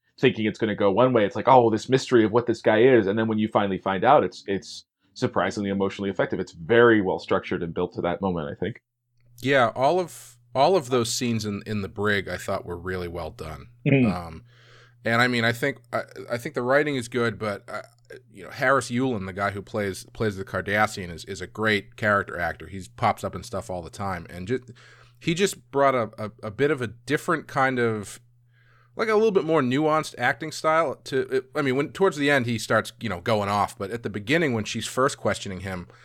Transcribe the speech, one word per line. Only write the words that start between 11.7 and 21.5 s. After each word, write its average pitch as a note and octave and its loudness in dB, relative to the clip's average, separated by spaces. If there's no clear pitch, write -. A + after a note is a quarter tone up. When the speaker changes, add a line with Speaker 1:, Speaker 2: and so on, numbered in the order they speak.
Speaker 2:
the F#2+ -6
brig G2+ -2
I F2+ -6
thought F#2+ -6
were F2 -8
really F2+ -6
well E2+ -8
done. D#2 -14
Speaker 1:
Mm-hmm. B2+ 6
Speaker 2:
Um, E2+ -8
and A#2 2
I B2 4
mean, A#2+ 0
I A#2 2
think, C3+ -4
I, A2+ -2
I A#2+ -4
think C3+ -8
the B2+ -2
writing C#3+ 2
is A#2+ -4
good, A#2 -2
but, G2+ -6
uh, G#2 -10
you F#2+ -18
know, D#2 -16
Harris C3 2
Yulin, A#2+ -2
the F#2+ -10
guy G2+ -2
who G2 -8
plays, G2 -4
plays G#2+ -2
the F#2+ -8
Cardassian, G2 -2
is, D#2+ -14
is F2+ -10
a F#2 -10
great G#2+ -2